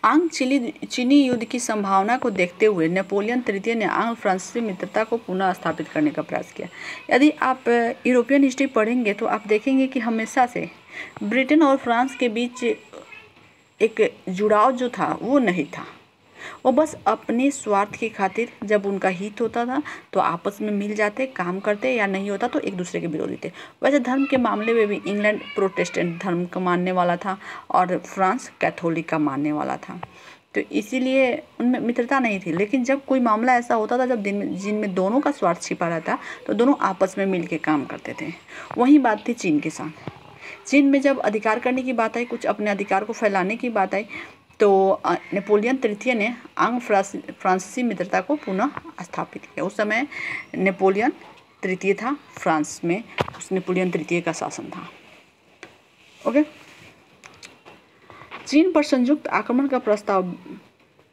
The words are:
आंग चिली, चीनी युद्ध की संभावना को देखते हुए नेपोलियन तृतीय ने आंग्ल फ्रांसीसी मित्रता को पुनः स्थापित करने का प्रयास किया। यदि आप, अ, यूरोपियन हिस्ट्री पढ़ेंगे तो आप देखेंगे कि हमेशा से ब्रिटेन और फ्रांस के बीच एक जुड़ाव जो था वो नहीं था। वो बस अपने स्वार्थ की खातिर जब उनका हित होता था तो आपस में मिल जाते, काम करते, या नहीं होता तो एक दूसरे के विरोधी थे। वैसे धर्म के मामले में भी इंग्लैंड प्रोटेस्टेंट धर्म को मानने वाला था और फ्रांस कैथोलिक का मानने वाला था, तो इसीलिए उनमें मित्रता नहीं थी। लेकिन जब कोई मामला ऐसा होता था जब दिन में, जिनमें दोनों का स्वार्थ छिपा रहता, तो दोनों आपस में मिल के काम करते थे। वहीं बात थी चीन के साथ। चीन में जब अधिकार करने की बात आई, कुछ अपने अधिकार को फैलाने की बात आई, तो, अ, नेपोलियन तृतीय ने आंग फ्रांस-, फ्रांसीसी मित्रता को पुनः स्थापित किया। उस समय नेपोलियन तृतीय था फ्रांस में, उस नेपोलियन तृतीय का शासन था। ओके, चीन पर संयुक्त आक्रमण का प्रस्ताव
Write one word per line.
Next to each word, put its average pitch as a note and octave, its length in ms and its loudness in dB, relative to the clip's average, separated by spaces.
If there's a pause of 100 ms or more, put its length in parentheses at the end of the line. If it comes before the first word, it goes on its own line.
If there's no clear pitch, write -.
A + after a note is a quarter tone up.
आंग D#4 260 4
चिली, B3+ 560 -2
चीनी C4 380 4
युद्ध B3 200 0
की A#3+ 160 -4
संभावना G3+ 560 2
को B3+ 140 0
देखते F#3 360 2
हुए E3+ 220 4
नेपोलियन G3 520 0
तृतीय A3 340 -2
ने A3 100 0
आंग्ल A3+ 300 0
फ्रांसीसी G3 460 -2
मित्रता G#3 440 -2
को A#3 120 -2
पुनः F#3 360 -2
स्थापित E3 360 -4
करने D3+ 220 2
का D3 120 -6
प्रयास - 300 -6
किया। - 160 -10 (460)
यदि C#4+ 160 8
आप, B3+ 380 -2
अ, A#3 240 2 (140)
यूरोपियन B3 380 4
हिस्ट्री C4+ 220 0
पढ़ेंगे A3+ 480 0
तो G#3+ 120 -4
आप G#3+ 200 -2
देखेंगे C4 400 2
कि C4 140 -2
हमेशा A3+ 460 0
से E3+ 240 -6 (520)
ब्रिटेन C4 400 4
और C#4 140 6
फ्रांस B3 380 0
के B3 140 0
बीच A#3+ 360 -4 (1160)
एक A3 340 2 (120)
जुड़ाव G#3 440 4
जो B3 160 -2
था D#3+ 340 -2
वो C4 160 2
नहीं F3+ 280 2
था। - 200 -12 (800)
वो B3+ 60 4
बस D4+ 240 2 (100)
अपने A#3 440 0
स्वार्थ G#3 460 0
की A3+ 120 -4
खातिर G#3+ 440 -4 (120)
जब G3+ 220 2
उनका F#3+ 220 0
हित G3 320 -4
होता A#3 260 -2
था C4+ 160 -2 (300)
तो F#3+ 80 0
आपस F3 400 -2
में G#3+ 120 -2
मिल G#3 220 -2
जाते, G#3 320 -2
काम F#3 340 -4
करते, G#3 340 -2
या G#3+ 120 0
नहीं G3 240 -4
होता G3+ 180 -2
तो D4 100 -2
एक G3+ 160 -4
दूसरे F3+ 260 -6
के E3+ 60 -6
विरोधी - 380 -4
थे। - 80 -8 (300)
वैसे C#4 180 4
धर्म C4 260 0
के C4+ 100 0
मामले A3+ 380 0
में G#3+ 140 4
भी G3+ 180 -2
इंग्लैंड G#3 340 0
प्रोटेस्टेंट F3 840 -2
धर्म F3 240 -2
को F#3 140 -6
मानने F3+ 320 0
वाला F3 240 2
था F#3+ 220 -6 (320)
और F3+ 280 2
फ्रांस F#3+ 640 -2
कैथोलिक E3 480 -2
का D#3+ 100 0
मानने D3 340 0
वाला C3+ 240 -4
था, - 240 -14 (540)
तो - 60 0
इसीलिए C4 800 0 (180)
उनमें B3 200 2
मित्रता A#3+ 380 0
नहीं A3 220 0
थी। E3+ 120 -4
लेकिन G#3+ 320 0
जब C4+ 200 0
कोई C4 160 2
मामला A#3 340 2
ऐसा A#3+ 200 0
होता A3 240 0
था B3+ 80 2
जब B3 160 -2
दिन G3 120 -2
में, G3 220 -4
जिनमें G#3 380 -2
दोनों G3 260 2
का D4 100 2
स्वार्थ F3+ 320 0
छिपा F3 260 -4
रहता, E3+ 300 -4 (280)
तो G#3+ 80 -2
दोनों B3 260 4
आपस F#3+ 380 0
में G3 80 0
मिल F#3 200 0
के E3 120 -6
काम D3+ 260 0
करते - 360 -10
थे। E3 120 -8 (460)
वहीं C#4 200 8
बात A3 300 2
थी A#3+ 40 0
चीन D#3+ 280 0
के D#3 100 -6
साथ। - 400 -12 (560)
चीन C#4 200 6
में C#4 140 4
जब C4+ 180 2
अधिकार G#3+ 400 0
करने B3+ 240 -2
की B3+ 100 -4
बात A3+ 240 -2
आई, A#3+ 80 -2
कुछ A#3+ 220 -6
अपने G#3 240 0
अधिकार G3+ 340 0
को A#3 80 -8
फैलाने G3+ 440 0
की B3 120 -4
बात G3 260 0
आई, G#3+ 120 -4 (540)
तो, F#3+ 280 6
अ, - 260 0
नेपोलियन G#3 600 0
तृतीय A#3+ 380 -2
ने A3+ 200 -2 (240)
आंग A#3 220 0
फ्रांस-, G3 520 0
फ्रांसीसी F#3+ 500 -2
मित्रता F#3+ 380 -2
को C#4+ 160 -2
पुनः G#3+ 340 -2 (320)
स्थापित - 400 -10
किया। - 220 -8
उस G3 120 -6
समय A3 300 0 (480)
नेपोलियन F#3+ 580 2 (500)
तृतीय F#3+ 320 0
था A#3 220 -4 (220)
फ्रांस D#3 460 0
में, F3+ 200 -2 (340)
उस - 140 -10
नेपोलियन F#3 380 -2
तृतीय F3 300 -2
का E3+ 120 -4
शासन - 320 -8
था। - 260 -14 (1400)
ओके, D4 380 0 (1800)
चीन E4 260 4
पर D4+ 100 4
संयुक्त C#4 460 2
आक्रमण B3 400 0
का B3+ 100 0
प्रस्ताव G#3 440 2 (920)